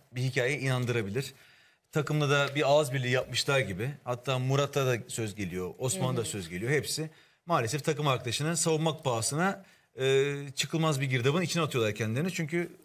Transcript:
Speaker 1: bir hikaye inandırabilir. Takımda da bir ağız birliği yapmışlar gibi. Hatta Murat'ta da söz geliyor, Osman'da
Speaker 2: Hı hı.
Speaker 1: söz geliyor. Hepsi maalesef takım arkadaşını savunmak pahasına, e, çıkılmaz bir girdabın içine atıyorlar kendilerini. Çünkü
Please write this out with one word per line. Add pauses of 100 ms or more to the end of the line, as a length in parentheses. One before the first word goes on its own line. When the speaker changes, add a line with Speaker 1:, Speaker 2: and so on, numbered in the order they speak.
(120)
Speaker 1:
bir
hikaye
inandırabilir. (580)
Takımda
da
bir
ağız
birliği
yapmışlar
gibi. (140)
Hatta
Murat'ta
da (120)
söz
geliyor,
Osman'da
Speaker 2:
Hı
hı.
Speaker 1:
söz
geliyor.
Hepsi (360)
maalesef
takım
arkadaşını
savunmak
pahasına, (360)
e, (200)
çıkılmaz
bir
girdabın
içine
atıyorlar
kendilerini.
Çünkü (140)